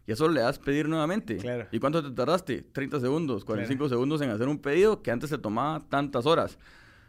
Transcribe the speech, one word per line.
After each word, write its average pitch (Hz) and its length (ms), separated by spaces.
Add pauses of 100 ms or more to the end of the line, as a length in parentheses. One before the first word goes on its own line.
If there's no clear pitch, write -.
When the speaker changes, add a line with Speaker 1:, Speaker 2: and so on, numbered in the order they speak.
Speaker 1:
ya 110 100
solo 156 160
le 143 80
das 123 180
pedir 147 300
nuevamente. 160 480
Speaker 2:
Claro. 117 340
Speaker 1:
¿Y 117 80
cuánto 151 240
te 143 80
tardaste? 123 520
Treinta 139 360
segundos, 131 460
cuarenta 117 220
y 131 80
cinco 135 100
Speaker 2:
Claro. 143 120
Speaker 1:
segundos 143 260
en 135 80
hacer 110 180
un 147 100
pedido 180 440
que - 80
antes 123 180
se 147 100
tomaba 120 420
tantas 139 440
horas. 143 340 (500)